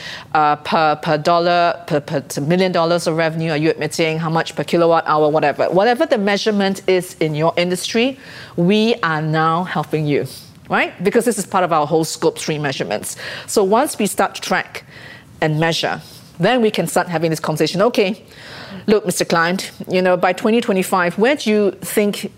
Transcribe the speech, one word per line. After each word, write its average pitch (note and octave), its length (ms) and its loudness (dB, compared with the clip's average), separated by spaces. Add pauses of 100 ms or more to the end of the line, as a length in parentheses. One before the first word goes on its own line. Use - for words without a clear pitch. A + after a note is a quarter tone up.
(340)
uh, D3+ 240 4
per, D#3 400 0
per D3+ 200 0
dollar, E3+ 720 2
per, D3 120 0
per D3 220 -4
t-, - 200 -8
million F3+ 300 2
dollars E3+ 360 0
of D#3+ 100 0
revenue D#3+ 340 -2
are D3 60 0
you D#3 140 2
emitting? D#3+ 480 -2
How E3 100 -4
much D#3+ 260 -2
per D3+ 80 -4
kilowatt E3 440 2
hour, D3+ 220 2
whatever. D3 360 2
Whatever A#3+ 400 2
the B3+ 120 2
measurement G3+ 720 0
is F3+ 320 0
in D#3 140 -2
your D#3 240 2
industry, G3+ 640 -2 (360)
we G#3+ 460 2
are D#3+ 200 -2
now D#3+ 420 0
helping D#3 420 -4
you, C3+ 220 0 (420)
right? C#4+ 240 0 (100)
Because G#3 220 2
this A#3+ 120 0
is G3 100 -6
part F#3+ 160 0
of E3+ 100 0
our D3+ 140 2
whole D#3+ 160 2
Scope - 340 -2
three D#3 220 -4
measurements. C3 580 -6 (300)
So G#3+ 160 2
once A3+ 340 2
we A3 80 0
start - 300 -2
to - 60 -16
track - 440 -4 (560)
and D#3 180 0
measure, D#3+ 420 0 (380)
then A#3 220 2
we G#3+ 80 4
can F#3 160 -2
start E3+ 220 0
having E3 220 -2
this D#3 100 -2
conversation. D#3+ 420 -2
Okay, A3 400 2 (680)
look, G#3 180 4
Mister F3 180 -2
Client, E3+ 480 0 (160)
you F#3 140 0
know, F3+ 160 4
by F#3 160 2
twenty A3 260 2
twenty-five, F#3 580 0
where B3+ 200 2
do - 120 -2
you G#3 300 2
think G3+ 580 -2